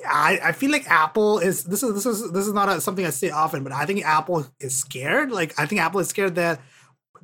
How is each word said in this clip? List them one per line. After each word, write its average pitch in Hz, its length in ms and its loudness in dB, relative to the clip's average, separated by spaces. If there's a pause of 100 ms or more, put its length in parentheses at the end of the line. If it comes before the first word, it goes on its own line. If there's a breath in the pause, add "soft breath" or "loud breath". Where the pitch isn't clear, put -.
I, 151 320 4
I 165 120 2
feel 277 180 0
like 285 180 -2
Apple 185 520 4
is, 180 240 0
this 196 180 -4
is, 220 120 0
this 202 120 -4
is, 220 240 -2
this 196 160 -2
is 214 60 -2
not 202 160 2
a, 175 120 2
something 190 240 -2
I 160 60 0
say 165 200 -2
often, 151 340 0
but 135 80 -8
I 143 140 -2
think 196 180 -4
Apple 156 420 0 (140)
is 131 160 -6
scared. 208 560 -2
Like, 170 260 -4
I 151 80 0
think 208 140 -2
Apple 165 180 0
is 165 80 0
scared 190 300 -2
that 170 240 0 (640 soft breath)